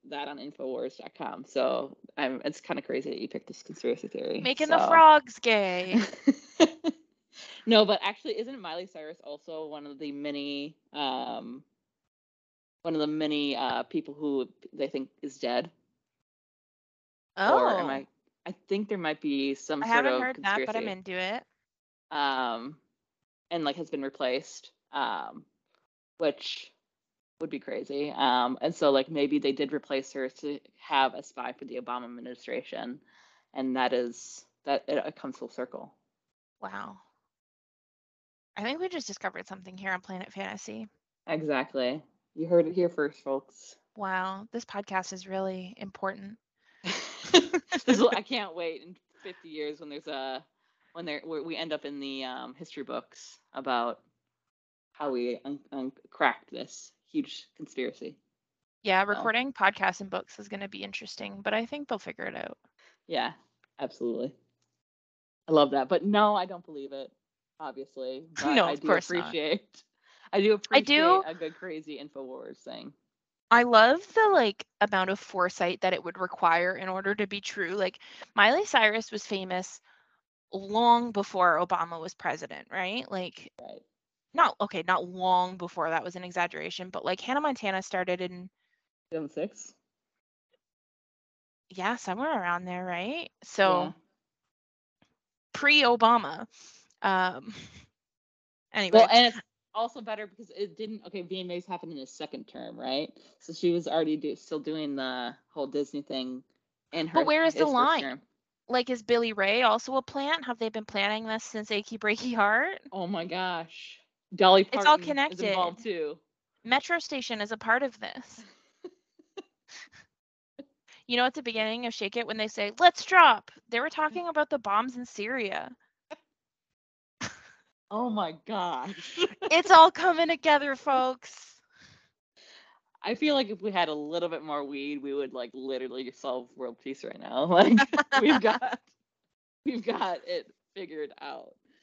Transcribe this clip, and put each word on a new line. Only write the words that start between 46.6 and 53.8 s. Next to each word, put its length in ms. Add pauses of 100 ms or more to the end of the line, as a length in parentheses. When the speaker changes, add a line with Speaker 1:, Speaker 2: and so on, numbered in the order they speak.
Speaker 1:
<laughs> 60 (960)
This 140
will, 140
I 80
can't 340
wait 280
in 120 (280)
fifty 260
years 300
when 100
there's 180
a, 360 (500)
when 120
there, 200
we, 160
we 140
end 180
up 120
in 140
the, 260
um, 300
history 280
books 560 (140)
about 460 (960)